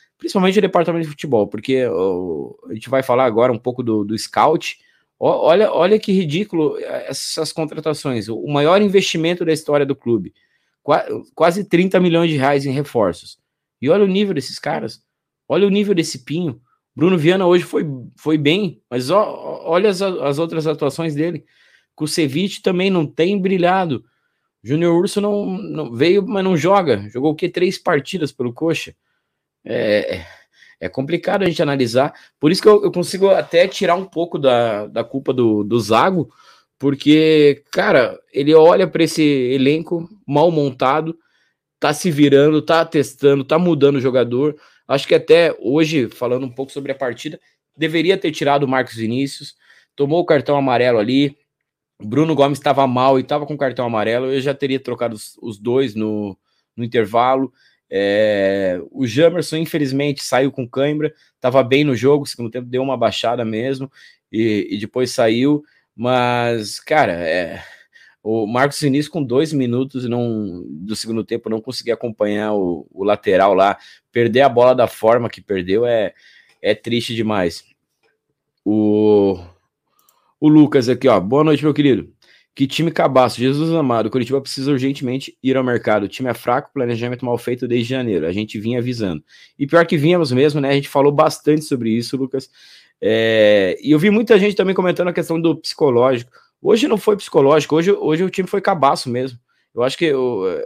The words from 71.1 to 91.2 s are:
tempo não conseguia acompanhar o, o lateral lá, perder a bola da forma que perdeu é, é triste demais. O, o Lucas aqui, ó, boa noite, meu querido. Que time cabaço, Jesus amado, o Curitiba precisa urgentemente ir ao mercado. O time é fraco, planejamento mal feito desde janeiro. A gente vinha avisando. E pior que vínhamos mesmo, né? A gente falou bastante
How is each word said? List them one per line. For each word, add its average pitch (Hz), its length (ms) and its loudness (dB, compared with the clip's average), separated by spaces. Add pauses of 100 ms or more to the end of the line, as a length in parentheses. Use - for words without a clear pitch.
tempo 117 260 -8
não 110 120 -4
conseguia 117 340 -6
acompanhar 107 600 -4
o, 87 360 -4
o 98 140 -8
lateral 101 500 2
lá, 98 240 2 (320)
perder 120 300 2
a 139 80 6
bola 123 260 4
da 120 140 2
forma 113 420 0
que - 100 -16
perdeu 95 460 -2
é, 110 260 -2 (480)
é - 140 0
triste 117 400 -4
demais. 107 500 -2 (1000)
O, 104 760 2 (1000)
o 151 80 4
Lucas 143 400 6
aqui, 127 180 -2
ó, 107 140 6
boa 127 240 2
noite, 147 180 2
meu 147 120 2
querido. 127 380 2 (440)
Que 135 120 0
time 160 240 -2
cabaço, 127 480 2
Jesus 143 320 0
amado, 123 340 0
o 104 40 -4
Curitiba 127 300 -2
precisa 135 300 -6
urgentemente 135 720 -4
ir 131 140 0
ao 131 80 0
mercado. 110 400 0
O 95 40 -6
time 127 220 -6
é 117 40 -6
fraco, - 380 -4
planejamento 120 520 -6
mal 120 120 -2
feito 123 300 -6
desde 120 240 -2
janeiro. 113 360 -4
A 87 60 -4
gente 107 280 -8
vinha 117 180 -4
avisando. 113 460 -6 (340)
E 143 80 -4
pior 170 180 4
que 170 120 0
vínhamos 156 340 2
mesmo, 143 300 2
né? 139 100 -2
A 139 40 2
gente 139 140 -2
falou 143 220 2
bastante 151 520 0